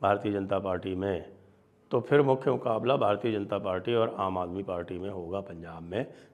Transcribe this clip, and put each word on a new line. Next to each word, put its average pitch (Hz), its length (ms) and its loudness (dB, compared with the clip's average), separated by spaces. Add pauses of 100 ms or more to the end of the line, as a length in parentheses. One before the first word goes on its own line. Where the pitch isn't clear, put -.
भारतीय 101 320 2
जनता 98 260 0
पार्टी 92 360 -2
में, 92 380 -2 (580)
तो 127 80 4
फिर 143 220 4
मुख्य 131 300 4
मुकाबला 120 460 2
भारतीय 104 340 2
जनता 101 260 -2
पार्टी 95 360 -2
और 113 260 4
आम 95 180 0
आदमी 90 260 -4
पार्टी 87 360 -6
में 95 100 -8
होगा 92 300 -6
पंजाब 85 440 -12
में। 92 220 -4 (280)